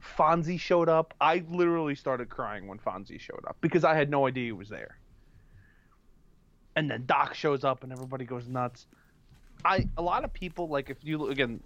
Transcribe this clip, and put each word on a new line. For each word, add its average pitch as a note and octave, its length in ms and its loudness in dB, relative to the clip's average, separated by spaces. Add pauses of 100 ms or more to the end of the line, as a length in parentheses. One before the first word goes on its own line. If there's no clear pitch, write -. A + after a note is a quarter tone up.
Fonzie E3 560 2
showed F3 300 4
up. E3 320 4
I E3 280 4
literally E3+ 460 2
started B2+ 340 -4
crying G#2 380 -8
when G2 140 -12
Fonzie F#2+ 400 -8
showed - 260 -12
up - 140 -10
because E3 240 2
I D#3+ 100 6
had C#3+ 160 2
no C#3+ 160 2
idea B2+ 200 -2
he A#2 60 -6
was G2 160 -12
there. D#2 300 -14 (1800)
And D3+ 140 -2
then A#2+ 160 -6
Doc C#3+ 280 2
shows C#3+ 300 0
up C3 200 0
and C3 80 -14
everybody B2+ 320 -10
goes A#2+ 240 -8
nuts. B2 380 -4 (760)
I, F#3+ 320 2
a E3 60 -4
lot G3 220 0
of - 80 -8
people, F3 360 -6
like, C#3 220 -4
if B2+ 120 -10
you, D3+ 260 -4
again, C3 380 0